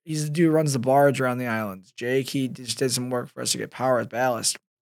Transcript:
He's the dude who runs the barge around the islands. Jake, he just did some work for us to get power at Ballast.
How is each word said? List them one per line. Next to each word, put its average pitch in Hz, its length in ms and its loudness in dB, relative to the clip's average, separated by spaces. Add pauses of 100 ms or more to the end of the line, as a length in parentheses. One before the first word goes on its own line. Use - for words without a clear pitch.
He's 151 200 -4
the 151 60 -4
dude 165 160 4
who 160 60 6
runs 156 220 4
the 135 40 0
barge 131 420 4
around 127 180 -2
the 127 80 -6
islands. 107 460 -6
Jake, 127 380 -2
he 135 180 -2
just 123 300 -8
did 131 140 -4
some 123 160 -2
work 123 240 -4
for - 80 -12
us 123 120 -2
to 120 60 -2
get - 120 -8
power 127 300 0
at 110 100 -6
Ballast. 117 480 -2 (240)